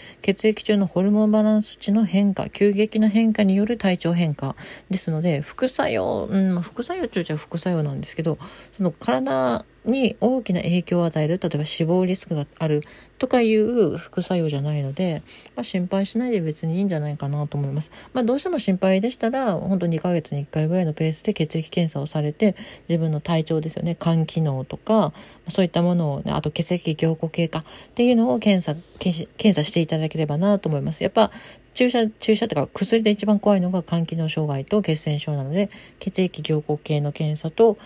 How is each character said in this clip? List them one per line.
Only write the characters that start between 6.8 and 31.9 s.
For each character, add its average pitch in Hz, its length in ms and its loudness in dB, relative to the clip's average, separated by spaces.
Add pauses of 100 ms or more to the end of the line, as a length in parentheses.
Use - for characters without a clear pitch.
作 359 160 -6
用 330 80 -4
っ - 20 -4
ち 170 240 -4
ゃ 156 40 -2
副 - 220 -8
作 180 160 -2
用 160 80 0
な 147 100 -2
ん 135 80 -8
で 143 60 -10
す - 80 -16
け 165 80 -4
ど、 156 160 -2 (340)
そ - 100 -6
の 180 80 2
体 262 760 0 (200)
に 262 360 0
大 247 220 2
き 196 100 -2
な 175 100 0
影 175 200 2
響 175 180 0
を 170 40 2
与 160 160 0
え 151 80 2
る、 175 100 0
例 175 140 -4
え 147 60 0
ば 151 60 -2
死 - 200 -4
亡 180 220 2
リ 185 100 0
ス - 100 -10
ク - 80 -4
が 147 120 -4 (120)
あ 160 100 -2
る 151 140 0 (360)
と 262 100 -2
か 254 140 4
い 220 120 4
う 214 420 2
副 - 260 -6
作 185 160 -2
用 160 100 0
じ 147 80 -2
ゃ 139 60 -2
な 147 140 -2
い 143 60 -2
の 135 100 -4
で、 160 300 -2 (340)
ま 247 40 -6
あ、 240 40 -6
心 180 220 -4
配 196 200 0
し - 120 -6
な 247 100 -2
い 240 40 -2
で 208 80 0
別 160 260 -4
に 160 100 0
い 190 40 0
い 202 40 2
ん 202 40 0
じ 180 60 -2
ゃ 151 60 -2
な 147 100 -4
い 143 60 -6
か 143 120 -6
な 147 180 -2
と 143 120 -6
思 139 100 -2
い 139 40 -6
ま 147 80 -2
す。 - 100 -8 (220)
ま 254 100 0
あ、 - 20 2
ど 233 100 2
う 277 40 0
し 277 40 -8
て 370 60 -4
も 349 100 -2
心 190 200 0
配 190 220 4
で 226 100 0
し - 80 -8
た 226 120 -2
ら、 254 240 0
本 185 260 -2
当 175 60 -2
二 165 140 0
ヶ 180 120 0
月 165 220 -2
に 143 80 -2
一 147 80 -12
回 156 180 0
ぐ 170 60 0
ら 185 80 2
い - 40 0
の 151 80 -2
ペ 160 160 0
ー - 20 0
ス - 100 -14
で 208 120 0
血 156 240 -2
液 160 120 -6
検 165 220 0
査 143 80 -4
を 143 60 -4
さ 151 160 -2
れ 147 100 0
て、 202 240 2 (320)
自 170 100 2
分 160 140 0
の 147 80 -2
体 160 240 0
調 160 160 0
で 160 100 -4
す - 60 -12
よ - 60 -8
ね、 170 160 -2
肝 165 260 2
機 165 160 -4
能 135 240 0
と - 120 -12
か、 214 360 2 (360)
そ - 140 2
う - 20 4
い 170 40 2
っ - 20 -16
た 170 120 2
も 175 120 2
の 156 200 0
を 147 80 -6
ね、 147 100 -4
あ 143 80 -2
と 156 100 -4
血 170 220 -4
液 170 240 -2
凝 165 180 2
固 160 140 -4
経 165 200 -2
過 160 120 -6
っ 156 40 -10 (300)
て 240 100 2
い 247 80 6
う 240 40 4
の 233 160 4
を 240 60 0
検 196 260 4
査、 156 160 -4 (180)
検 180 540 0
査 151 120 0
し - 60 -4
て 175 100 2
い 160 60 2
た 160 120 -2
だ 156 100 -2
け - 80 -10
れ 160 80 0
ば 147 140 -2
な 196 200 4
と - 120 -4
思 151 80 0
い - 20 -4
ま 143 120 -4
す。 - 100 -10
や - 80 0
っ - 20 -10
ぱ 214 180 4 (440)
注 247 160 2